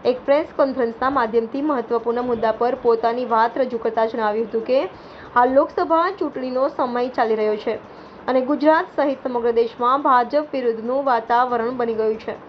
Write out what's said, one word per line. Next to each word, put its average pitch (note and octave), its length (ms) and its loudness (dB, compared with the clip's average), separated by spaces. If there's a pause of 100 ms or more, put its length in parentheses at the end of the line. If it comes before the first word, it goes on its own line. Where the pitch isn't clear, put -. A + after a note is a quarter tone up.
એક B3 220 -2
પ્રેસ C#4 340 2
કોન્ફરન્સના C4 600 0
માધ્યમથી A3+ 500 -2
મહત્વપૂર્ણ A#3+ 600 -2
મુદ્દા A3 280 0
પર B3 240 0
પોતાની A#3 480 0
વાત A#3 340 2
રજૂ A3+ 240 -4
કરતા A3 240 0
જણાવ્યું A3 400 -2
હતું A3+ 180 -2
કે C4+ 140 4 (520)
આ B3 200 6
લોકસભા E4 560 2
ચૂંટણીનો C4 640 -2
સમય B3 420 -2
ચાલી A3 240 0
રહ્યો G#3+ 240 0
છે A3 140 -4 (480)
અને B3+ 180 2
ગુજરાત D#4 500 2
સહિત C4+ 320 -2
સમગ્ર A#3+ 360 0
દેશમાં B3+ 440 0
ભાજપ C#4 480 2
વિરુદ્ધનું B3 560 -2
વાતાવરણ A#3+ 640 0
બની A3+ 260 -2
ગયું A3 220 -2
છે. - 240 -10